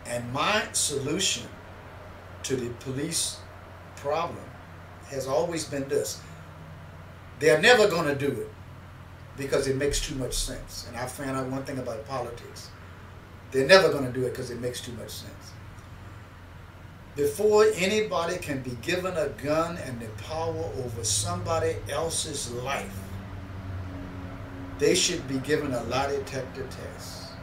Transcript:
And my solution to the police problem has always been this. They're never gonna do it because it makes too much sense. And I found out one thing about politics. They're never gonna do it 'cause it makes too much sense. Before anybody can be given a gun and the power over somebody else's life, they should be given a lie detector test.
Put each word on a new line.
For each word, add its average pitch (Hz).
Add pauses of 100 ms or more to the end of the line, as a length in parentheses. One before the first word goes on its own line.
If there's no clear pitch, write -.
And 120
my 190
solution 147 (960)
to 131
the 120 (100)
police 143 (580)
problem 127 (680)
has 131
always 165
been 135
this. - (1200)
They're 156
never 214
gonna 151
do 135
it - (880)
because 135
it 131
makes 143
too 143
much 120
sense. -
And 117
I 123
found 135
out 131
one 131
thing 131
about 120
politics. - (800)
They're 135
never 185
gonna 131
do 127
it -
'cause 127
it 120
makes 123
too 120
much 107
sense. - (1600)
Before 208 (100)
anybody 180
can 147
be 123
given 180
a 151
gun 165
and 131
the 113 (140)
power 160 (140)
over 117
somebody 165 (120)
else's 156
life, 123 (1900)
they 160
should 165
be 131
given 139
a 120
lie 135
detector 135
test. - (120)